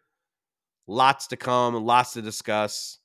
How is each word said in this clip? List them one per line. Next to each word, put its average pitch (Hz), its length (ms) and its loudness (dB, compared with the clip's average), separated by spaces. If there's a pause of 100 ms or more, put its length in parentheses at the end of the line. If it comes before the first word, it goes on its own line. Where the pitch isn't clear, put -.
(880)
Lots 131 400 2
to 123 100 -8
come, 123 380 0 (100)
lots 123 280 4
to 120 80 -10
discuss. 107 840 -6